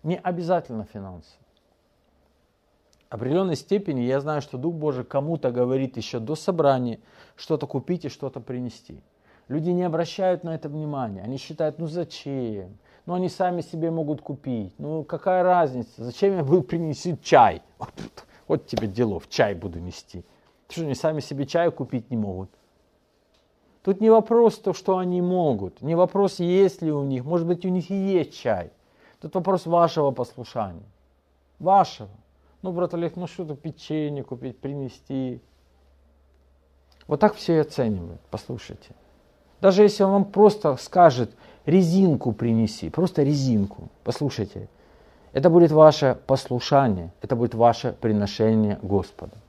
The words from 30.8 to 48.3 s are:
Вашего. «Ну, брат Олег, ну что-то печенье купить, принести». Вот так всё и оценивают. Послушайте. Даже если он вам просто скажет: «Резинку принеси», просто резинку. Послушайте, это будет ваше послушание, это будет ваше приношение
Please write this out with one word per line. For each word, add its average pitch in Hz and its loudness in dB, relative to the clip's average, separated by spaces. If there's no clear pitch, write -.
Вашего. 165 2
«Ну, 185 -6
брат 175 -2
Олег, 175 -4
ну 180 -8
что-то 156 -10
печенье 147 -6
купить, 127 -12
принести». 135 -8
Вот 147 -2
так 208 4
всё - -2
и - 4
оценивают. 104 -2
Послушайте. - -14
Даже 196 6
если 202 4
он 190 4
вам 202 2
просто 196 4
скажет: 143 4
«Резинку 170 4
принеси», 113 0
просто 156 0
резинку. 131 0
Послушайте, 110 -6
это 143 2
будет 170 8
ваше 151 8
послушание, 123 0
это 120 -2
будет 117 -2
ваше 117 2
приношение 107 0